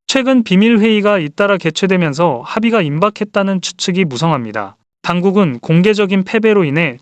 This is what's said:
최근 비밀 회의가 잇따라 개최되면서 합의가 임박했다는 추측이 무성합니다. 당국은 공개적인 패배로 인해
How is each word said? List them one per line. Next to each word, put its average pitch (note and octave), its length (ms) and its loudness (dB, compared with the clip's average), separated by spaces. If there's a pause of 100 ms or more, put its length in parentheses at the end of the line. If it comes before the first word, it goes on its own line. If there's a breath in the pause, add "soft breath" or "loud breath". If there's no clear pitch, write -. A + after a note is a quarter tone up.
(100)
최근 C4 320 2
비밀 A3 360 4
회의가 G#3 400 2
잇따라 F#3 400 -2
개최되면서 E3 840 0
합의가 A3+ 380 -2
임박했다는 G3 800 -2
추측이 F#3 460 -2
무성합니다. A#2+ 720 -4 (240)
당국은 F3 560 0
공개적인 F#3+ 640 2
패배로 G#3+ 400 2
인해 C#3+ 380 -2